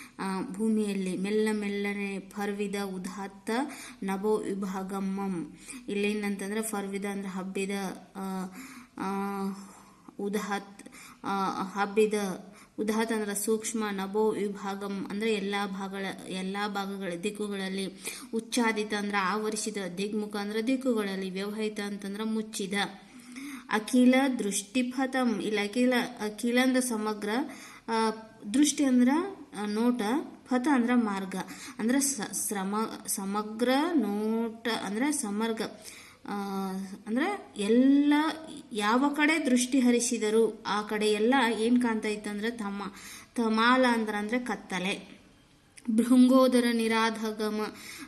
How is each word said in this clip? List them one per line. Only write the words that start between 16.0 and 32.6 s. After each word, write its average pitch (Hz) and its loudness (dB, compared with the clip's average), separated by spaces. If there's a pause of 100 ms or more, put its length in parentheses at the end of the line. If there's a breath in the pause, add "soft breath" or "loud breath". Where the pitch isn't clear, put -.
ಎಲ್ಲ 185 -6 (100)
ಭಾಗಗಳ 196 -4 (100)
ದಿಕ್ಕುಗಳಲ್ಲಿ, 196 -4 (460 loud breath)
ಉಚ್ಚಾದಿತ 220 0
ಅಂದ್ರೆ 202 -2
ಆವರಿಸಿದ, 214 -2 (200)
ದಿಗ್ಮುಖ 208 -4
ಅಂದ್ರೆ 214 -4
ದಿಕ್ಕುಗಳಲ್ಲಿ, 208 0
ವ್ಯವಹಿತ 208 -4
ಅಂತಂದ್ರೆ 202 -6
ಮುಚ್ಚಿದ, 220 -4 (1000 loud breath)
ಅಖಿಲ 247 6 (240)
ದೃಷ್ಟಿಪಥಂ, 247 0
ಇಲ್ಲ 208 0
ಅಖಿಲ, 247 2 (260)
ಅಖಿಲ 214 0
ಅಂದ್ರೆ 254 4
ಸಮಗ್ರ, 214 -2 (580 loud breath)
ಆ, 226 2 (440)
ದೃಷ್ಟಿ 294 4
ಅಂದ್ರೆ, 254 6 (500)
ಆ, 208 -4
ನೋಟ, 233 2 (480)
ಪಥ 254 2
ಅಂದ್ರೆ 247 4
ಮಾರ್ಗ, 196 0 (440 loud breath)
ಅಂದ್ರೆ 247 2
ಸ-, - -4
ಶ್ರಮ-, 202 -4